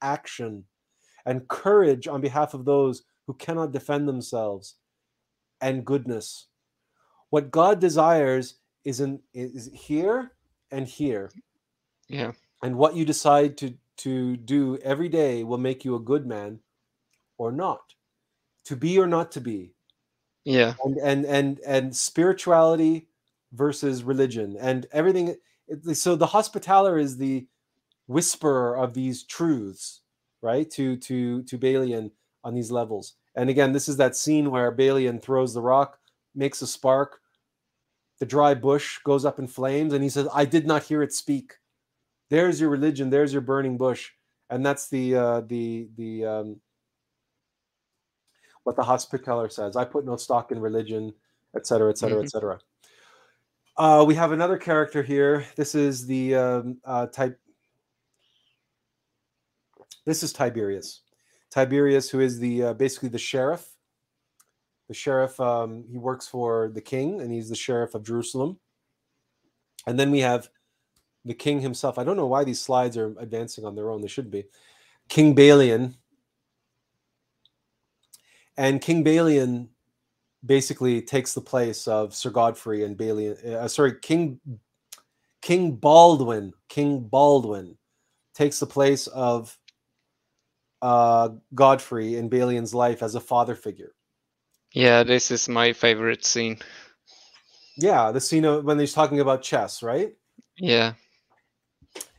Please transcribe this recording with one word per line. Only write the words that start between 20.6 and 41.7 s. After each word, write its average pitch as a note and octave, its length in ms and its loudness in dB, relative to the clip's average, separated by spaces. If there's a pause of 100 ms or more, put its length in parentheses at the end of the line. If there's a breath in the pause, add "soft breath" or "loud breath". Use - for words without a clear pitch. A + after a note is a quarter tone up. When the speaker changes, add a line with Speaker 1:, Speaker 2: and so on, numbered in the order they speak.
Speaker 1:
And, C3+ 120 -4
and, C#3 280 0
and, C#3 420 0
and C3 280 -2
spirituality E3 1120 2 (440)
versus C#3 520 -2
religion A#2+ 560 -2
and B2+ 340 -2
everything. F3 420 2 (320)
It, D#3 300 -6
so F3+ 180 0
the D#3+ 120 2
Hospitaller G3 680 2
is C#3 200 -2
the C3 280 -4 (600)
whisperer B2+ 720 0
of B2+ 160 -2
these B2+ 300 -6
truths, B2 800 -6 (400)
right? C3 300 -2
To, C3 240 -4
to, B2 480 -6
to B2+ 140 -12
Balian B2 540 -2 (340)
on A#2 80 -10
these A#2+ 180 -6
levels. A2+ 440 -6 (200)
And B2 140 0
again, C3+ 240 4
this C#3+ 160 -4
is C#3 80 -6
that B2+ 180 2
scene D3+ 340 0
where B2 220 0
Balian B2+ 500 0
throws C3 320 -2
the A#2+ 80 -6
rock, C3 380 2 (340)
makes C#3 280 -4
a B2+ 60 -8
spark, C3+ 520 0 (1000)
the C3 60 -6
dry C#3+ 280 4
bush C#3 500 -2
goes C#3 220 2
up C#3 120 -2
in C3+ 100 -8
flames, C#3+ 460 -2
and C#3 100 0
he C#3 60 -2
says, C#3 240 -2
"I D3 120 2
did D3+ 200 2
not D3+ 180 0
hear D3+ 200 -2
it C#3+ 100 -6
speak." C#3 400 -6 (760)